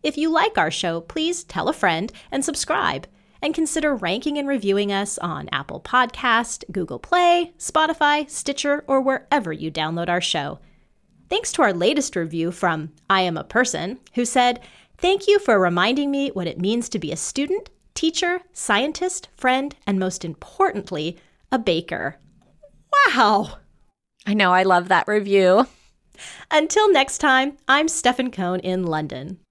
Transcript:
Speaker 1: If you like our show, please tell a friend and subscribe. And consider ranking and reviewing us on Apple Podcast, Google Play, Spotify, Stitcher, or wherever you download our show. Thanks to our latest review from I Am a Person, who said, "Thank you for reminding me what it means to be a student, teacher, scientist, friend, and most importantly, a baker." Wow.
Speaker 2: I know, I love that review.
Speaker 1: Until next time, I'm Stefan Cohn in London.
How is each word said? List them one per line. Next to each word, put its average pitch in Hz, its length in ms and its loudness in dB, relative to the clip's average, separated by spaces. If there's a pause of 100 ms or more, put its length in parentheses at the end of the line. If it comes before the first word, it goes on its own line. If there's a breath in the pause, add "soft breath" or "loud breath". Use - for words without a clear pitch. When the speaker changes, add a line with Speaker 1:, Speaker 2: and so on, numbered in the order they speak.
Speaker 1:
If 302 160 -2
you 311 120 0
like 339 280 2
our 160 120 2
show, 170 300 -4
please 320 440 -6
tell - 240 -4
a 320 40 0
friend 180 400 0 (180 loud breath)
and 277 140 -4
subscribe. - 640 -4 (340 soft breath)
And 311 140 -4
consider 302 400 -2
ranking 233 420 -4
and 285 100 -4
reviewing 202 460 -2
us 202 260 -4
on 151 320 -8
Apple - 300 -8
Podcast, 240 880 -2
Google 160 280 -6
Play, 349 600 2
Spotify, 311 720 0
Stitcher, 285 580 -4
or 269 140 2
wherever 262 520 0
you 156 180 -6
download 165 400 -2
our 175 100 2
show. 147 380 -4 (720)
Thanks 440 220 -2
to 330 100 2
our 202 100 4
latest 226 440 0
review 165 360 -2
from 160 400 -2 (160)
I 190 140 4
Am 175 160 0
a - 60 -8
Person, 226 540 -2 (140)
who 240 140 0
said, 247 340 2 (380 soft breath)
"Thank 392 280 0
you 403 120 6
for 233 200 4
reminding 202 520 2
me 277 180 -2
what 180 180 -6
it 165 140 -8
means 226 300 -2
to 208 80 -6
be 156 140 -6
a 156 40 -6
student, - 540 -4 (240)
teacher, 349 480 -2 (100)
scientist, 302 840 -2
friend, 269 380 -2 (100)
and 196 140 0
most 185 260 -4
importantly, 170 960 -4 (320 soft breath)
a 269 80 0
baker." 170 600 -2 (880)
Wow. 220 500 2 (680)
Speaker 2:
I 208 80 0
know, 190 180 4
I 185 120 6
love 180 240 4
that 185 200 4
review. 202 580 4 (840 loud breath)
Speaker 1:
Until 349 420 4
next 269 260 2
time, 269 380 2 (100)
I'm 294 220 2
Stefan 254 420 0
Cohn 185 300 -4
in 185 240 -2
London. 156 540 -6 (120)